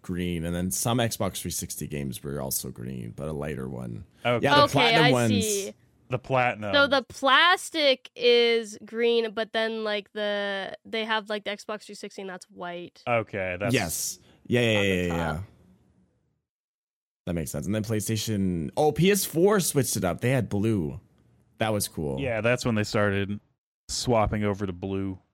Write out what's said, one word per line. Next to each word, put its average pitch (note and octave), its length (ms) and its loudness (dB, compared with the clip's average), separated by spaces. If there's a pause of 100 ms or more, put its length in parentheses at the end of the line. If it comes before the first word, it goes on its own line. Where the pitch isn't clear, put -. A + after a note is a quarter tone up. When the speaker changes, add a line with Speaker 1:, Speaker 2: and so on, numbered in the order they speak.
Speaker 1:
green, F2 440 -2
and E2+ 100 -2
then F2+ 160 -2
some A#2+ 280 0
Xbox G#2+ 420 -2
three F2 100 -6
sixty - 360 -8
games C#2 360 -6
were C#2+ 180 -6
also C2 280 -6
green, B1 460 -12
but C#2+ 120 -8
a D#2+ 60 -6
lighter C#2+ 340 -6
one. B1 380 -10 (200)
Speaker 2:
Okay. A#2+ 200 2
Speaker 1:
Yeah, C#4+ 100 6
the D4 80 8
Speaker 3:
Okay, C#4+ 80 2
Speaker 1:
platinum A#3 340 4
Speaker 3:
I B3 60 6
Speaker 1:
ones. A#2 200 4
Speaker 3:
see. G#2+ 420 0 (360)
Speaker 2:
The B2 100 -2
platinum. A#2 560 0
Speaker 3:
So C#4+ 120 6
the C4+ 140 2
plastic D4 1120 2
is A#3 720 4
green, A3+ 480 2
but A3 200 -4
then, A3 300 -2
like, G#3 300 -4
the, G3+ 640 -4 (100)
they G#3+ 200 -4
have, A3 240 -2
like, G#3+ 160 -4
the G3 60 -4
Xbox G#3 320 -10
three G#3 120 -16
sixty, G3+ 260 -14
and F#3+ 80 -10
that's F3+ 200 -12
white. F3 580 -12
Speaker 2:
Okay, G2+ 520 -2
that's G2+ 140 0
Speaker 1:
Yes. - 460 -2 (260)
Yeah, A#2+ 160 2
yeah, A2 180 4
Speaker 3:
on G2+ 40 4
the G2 60 4
Speaker 1:
yeah, F#2+ 60 4
yeah, F2+ 200 0
yeah. D#2+ 180 -2
Speaker 3:
top. E2+ 100 -6 (1800)
Speaker 1:
That F2 100 -4
makes D#2+ 160 -4
sense. D2 140 -6
And F#2+ 80 -2
then G#2+ 100 -2
PlayStation, G2+ 920 -2
oh, D3+ 160 4
P E3 180 4
S G3+ 160 4
four G3 340 4
switched C#3+ 360 0
it G2 80 -2
up. E2+ 180 -2
They A#2+ 100 2
had B2 180 0
blue. G2+ 500 0 (600)
That A2 120 0
was G#2 160 -2
cool. C#2+ 320 -4
Speaker 2:
Yeah, A#2 220 -2
that's A#2+ 240 0
when A#2 100 2
they G#2 80 2
started G2+ 560 0 (480)
swapping G#2+ 560 0
over G#2 240 0
to F#2 60 -6
blue. G2 440 -4 (160)